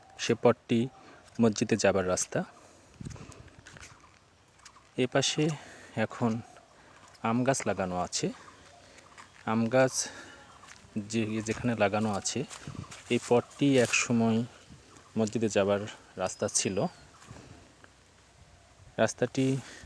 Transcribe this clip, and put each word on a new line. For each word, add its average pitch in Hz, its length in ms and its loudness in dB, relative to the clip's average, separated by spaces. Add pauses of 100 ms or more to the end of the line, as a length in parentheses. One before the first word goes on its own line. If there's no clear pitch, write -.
(180)
সে - 160 0
পথটি - 440 4 (600)
মসজিদে 113 380 4
যাবার 95 320 4
রাস্তা। - 320 -2 (2500)
এ 127 100 2
পাশে - 380 0 (520)
এখন 113 340 -2 (920)
আম 113 220 0
গাছ 131 220 2
লাগানো 95 320 -2
আছে। - 280 -4 (1200)
আম 113 220 0
গাছ 127 260 4 (1120)
যে, 113 140 -2 (200)
যেখানে 110 340 -2
লাগানো 107 380 2
আছে, 98 260 -4 (720)
এই 120 160 2
পথটি 120 400 2 (120)
একসময় 113 600 2 (760)
মসজিদে 110 320 0
যাবার 101 320 2 (360)
রাস্তা 92 380 -4
ছিল। - 220 0 (2250)
রাস্তাটি 127 460 0 (420)